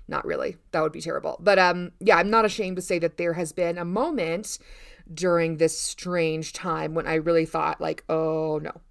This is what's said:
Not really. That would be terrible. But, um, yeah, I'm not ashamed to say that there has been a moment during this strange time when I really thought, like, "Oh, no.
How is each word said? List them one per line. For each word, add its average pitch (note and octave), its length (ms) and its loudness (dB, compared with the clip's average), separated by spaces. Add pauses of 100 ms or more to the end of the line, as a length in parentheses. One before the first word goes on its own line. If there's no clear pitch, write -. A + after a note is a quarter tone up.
Not - 200 -6
really. C#2 300 -4 (160)
That D#3+ 100 0
would D#3 100 -2
be D#3 80 -14
terrible. - 400 -6
But, F#3+ 180 6
um, F3+ 400 4
yeah, F#3+ 180 6
I'm F3+ 120 4
not A3+ 160 4
ashamed F#3+ 320 -2
to F#3 60 -4
say F3+ 160 0
that D#3+ 180 0
there E3+ 180 0
has E3+ 180 -4
been E3+ 260 -2
a E3+ 80 -6
moment G3+ 720 -2 (540)
during E3 440 2
this D#3+ 220 4
strange D#3+ 760 -2
time D#3+ 420 -4
when E3 120 -2
I D#3+ 80 0
really D#3+ 320 2
thought, D#3 340 -2
like, D#3+ 280 -6
"Oh, D#3+ 540 0
no. - 280 -12